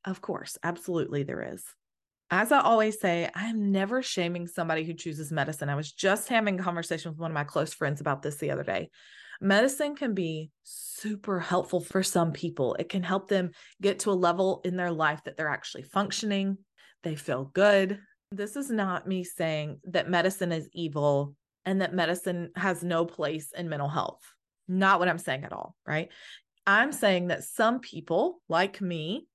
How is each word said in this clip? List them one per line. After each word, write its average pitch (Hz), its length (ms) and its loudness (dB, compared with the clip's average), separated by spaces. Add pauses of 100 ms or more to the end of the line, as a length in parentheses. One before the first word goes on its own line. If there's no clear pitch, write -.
Of 190 160 -6
course, - 420 -6
absolutely 165 640 -2
there - 180 -6
is. - 220 -8 (680)
As 214 220 4
I 277 80 8
always 220 400 4
say, 170 340 2
I 196 120 -4
am 214 260 2
never 196 280 2
shaming 175 460 -2
somebody 165 380 -2
who 165 100 -4
chooses 156 380 -8
medicine. 147 360 -2
I 143 60 0
was 151 180 -4
just 196 360 0
having 208 300 2
a 190 40 -4
conversation 170 480 -4
with 151 80 -10
one 165 120 -4
of 160 40 -6
my 147 100 0
close 151 300 -2
friends 143 260 -2
about 143 220 -2
this 147 140 -4
the 151 160 -4
other 143 100 -2
day. - 280 -4 (500)
Medicine 269 560 4
can 240 180 -2
be 160 360 -2 (120)
super 202 760 -6
helpful 180 400 0
for 190 220 0
some 170 300 2
people. 143 420 -2
It 170 140 -4
can 190 140 -2
help 190 260 -2
them 185 220 2 (320)
get 196 180 2
to 208 100 0
a - 20 4
level 180 520 4
in 180 120 -2
their 175 160 0
life 156 320 0
that - 120 -10
they're 156 120 -2
actually - 340 -6
functioning. 196 760 -2 (440)
They 160 140 -4
feel 135 300 -4
good. 196 540 4 (300)
This 208 260 -6
is 277 140 -6
not 190 380 -2
me 185 160 -2
saying 151 600 -4
that 175 240 0
medicine 180 440 2
is 160 200 -4
evil 143 640 0 (300)
and 190 180 2
that 175 100 -2
medicine 175 640 -2
has 180 280 -2
no 170 200 2
place 156 480 -4
in 175 160 -6
mental 147 200 -2
health. 147 340 -4 (460)
Not 190 320 4
what 180 80 4
I'm 165 100 2
saying 143 260 -4
at - 80 -12
all, - 220 -10 (120)
right? 156 220 -2 (580)
I'm 226 260 6
saying 180 360 2
that - 160 -2
some 240 360 2
people, 196 680 -2
like 190 320 2
me 175 540 -4